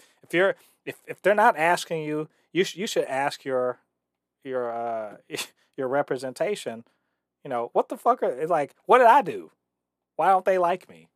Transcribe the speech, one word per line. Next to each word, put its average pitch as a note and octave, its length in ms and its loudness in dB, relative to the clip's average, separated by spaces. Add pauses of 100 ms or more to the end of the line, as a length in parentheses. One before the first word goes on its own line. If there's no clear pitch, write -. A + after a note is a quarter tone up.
(240)
if - 100 -10
you're, F3 220 2 (300)
if, C3+ 100 -12 (120)
if - 140 -18
they're F#3+ 120 4
not - 240 4
asking E3 460 0
you, D3+ 240 -6 (240)
you F3 140 0
sh-, - 100 -10
you G3 120 -6
should D#3 180 -2
ask C#3 400 -6
your, B2+ 340 -4 (640)
your, B2+ 300 -6
uh, A2+ 420 -8 (140)
<laughs> D3+ 80 -10 (400)
your C3+ 100 -4
representation, C3+ 960 -4 (600)
you D3 40 -14
know, A#2+ 220 -4
"What - 160 0
the D4 100 -10
fuck B3 260 0
are, G3 80 -2
it's D#3 200 -6
like, D3 240 -2 (100)
what A#3 120 6
did B3+ 100 8
I C4 140 8
do? A2 300 -10 (680)
Why D#3 100 0
don't F#3+ 160 2
they F#3+ 140 2
like F3+ 320 -2
me?" E3 260 -20